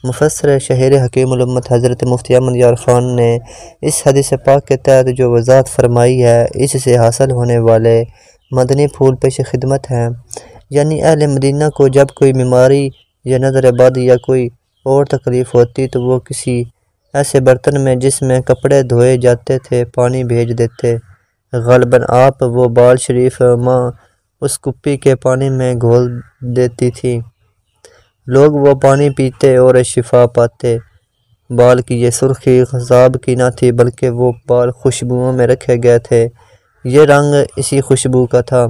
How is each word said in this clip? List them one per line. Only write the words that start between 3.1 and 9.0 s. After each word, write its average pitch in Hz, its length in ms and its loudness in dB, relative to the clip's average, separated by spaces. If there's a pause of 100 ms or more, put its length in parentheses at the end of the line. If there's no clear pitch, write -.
نے 117 220 0 (440)
اس 147 240 -6
حدیث 139 280 0 (120)
پاک 139 220 2
کے 135 100 0
تحت 131 400 2
جو 127 140 0
وضاحت 127 360 2
فرمائی 123 560 0
ہے، 117 300 2
اس 135 300 -4
سے 123 140 2
حاصل 120 340 0
ہونے 120 260 -2
والے 113 460 2 (480)
مدنی 131 360 0
پھول 135 280 0